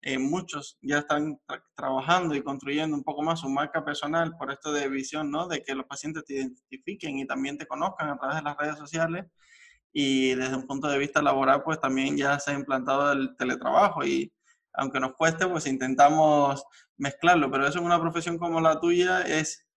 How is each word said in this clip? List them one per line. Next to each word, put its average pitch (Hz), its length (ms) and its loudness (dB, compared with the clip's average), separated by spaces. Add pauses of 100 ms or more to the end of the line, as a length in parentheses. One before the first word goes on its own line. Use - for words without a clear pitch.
Eh, 135 180 -4
muchos 151 640 -4
ya 147 200 0
están 147 460 -2
tra-, - 160 -12 (140)
trabajando 147 580 0
y 139 80 -2
construyendo 143 540 -4
un 135 80 -6
poco 147 180 -4
más 165 180 0
su 143 100 -8
marca 147 340 -2
personal 151 540 -2
por 135 120 -8
esto 147 220 -8
de 143 160 -2
visión, 135 420 -6
¿no? 160 160 -4
De 156 160 -6
que 135 120 -6
los 135 100 -6
pacientes 151 400 -10
te 139 100 -12
identifiquen 135 840 -8
y 135 80 -6
también 139 320 -6
te 147 80 -14
conozcan 160 420 -4
a 143 100 -4
través 139 200 -4
de 156 40 -6
las 147 140 -6
redes 147 220 -4
sociales. 165 480 -4 (680)
Y 135 420 4
desde 127 220 -2
un 131 100 -6
punto 139 220 -4
de 143 100 2
vista 143 240 0
laboral, 139 400 4
pues, 156 160 -2
también 135 380 0
ya 143 240 2
se 147 100 -6
ha 143 40 0
implantado 139 580 0
el 135 240 -2
teletrabajo 131 680 2
y 139 280 -2 (400)
aunque 135 260 -2
nos 131 140 -2
cueste, 160 340 2
pues, 170 200 -2
intentamos 143 1000 4 (320)
mezclarlo. 147 540 4
Pero 139 180 2
eso 156 120 -2
en 170 40 -4
una 175 160 4
profesión 165 380 -2
como 165 240 0
la 160 180 4
tuya 175 400 4
es - 460 -2 (100)